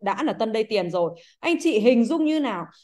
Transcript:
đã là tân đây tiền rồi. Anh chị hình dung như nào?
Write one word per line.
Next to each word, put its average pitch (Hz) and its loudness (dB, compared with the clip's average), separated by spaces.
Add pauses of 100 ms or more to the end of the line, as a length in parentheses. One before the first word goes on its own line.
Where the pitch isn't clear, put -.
đã 196 -4
là 254 -2
tân 220 -2
đây 220 -2
tiền 190 -2
rồi. 170 0 (280)
Anh 339 0
chị 226 0
hình 233 6
dung 311 0
như 311 0
nào? 202 -4 (180)